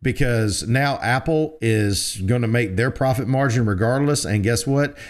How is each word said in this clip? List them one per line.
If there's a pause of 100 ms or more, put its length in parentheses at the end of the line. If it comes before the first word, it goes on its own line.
because
now
Apple
is
gonna
make
their
profit
margin
regardless.
And
guess
what? (140)